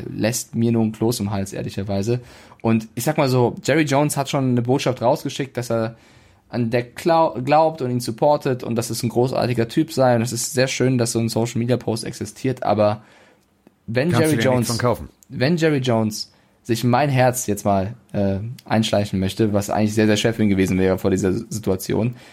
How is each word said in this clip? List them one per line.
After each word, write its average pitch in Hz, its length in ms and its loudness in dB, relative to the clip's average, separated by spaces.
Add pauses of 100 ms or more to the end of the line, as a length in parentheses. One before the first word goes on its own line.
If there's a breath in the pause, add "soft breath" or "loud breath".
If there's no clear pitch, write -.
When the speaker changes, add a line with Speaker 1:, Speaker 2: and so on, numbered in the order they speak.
(140)
Speaker 1:
lässt - 420 -4
mir 117 160 2
nur 113 120 2
ein 110 80 0
Kloß 113 300 -2
im 101 100 -2
Hals, 98 220 -4
ehrlicherweise. 101 640 -4 (420 loud breath)
Und 113 340 0
ich 120 80 -4
sag 151 140 -2
mal 143 120 2
so, 120 340 2
Jerry 156 200 2
Jones 143 340 0
hat 139 120 -2
schon 135 200 0
eine 120 140 2
Botschaft 127 380 0
rausgeschickt, 135 540 -2
dass 123 140 -4
er 113 260 -2 (540 soft breath)
an 117 220 -2
Dak 123 240 -2
glau-, 165 480 2
glaubt 156 380 2
und 123 100 -2
ihn 123 80 -2
supportet 139 640 0
und 117 120 -4
dass 113 140 -2
es 113 140 -6
ein 117 60 0
großartiger 117 580 0
Typ 156 260 -2
sei. 127 220 4
Und 113 80 2
es 123 100 -4
ist - 200 -6
sehr 131 140 2
schön, 131 300 0
dass 117 140 0
so 113 80 -2
ein 113 100 0
Social-Media-Post 117 760 -2
existiert, - 600 -6
aber 104 400 2 (840 soft breath)
wenn 127 240 0
Speaker 2:
Kannst - 100 4
Speaker 1:
Jerry 156 160 2
Speaker 2:
du 113 40 0
dir 131 80 2
nichts 123 180 2
Speaker 1:
Jones, - 0 -
Speaker 2:
von 117 120 -4
kaufen. 113 300 -2 (200)
Speaker 1:
wenn 139 280 0
Jerry 156 200 2
Jones 113 560 -2 (300 soft breath)
sich 120 200 -2
mein 127 260 2
Herz 127 360 2
jetzt 101 180 -2
mal, 101 300 0 (180)
äh, 98 280 0 (260)
einschleichen 101 540 0
möchte, 101 340 0
was 98 160 0
eigentlich 104 240 0
sehr, 107 140 4
sehr 107 100 4
schwer 113 160 0
für 110 80 -2
ihn 107 80 4
gewesen 95 300 2
wäre 92 180 4
vor 95 140 -2
dieser 95 200 2
Situation, 104 840 -2 (180 loud breath)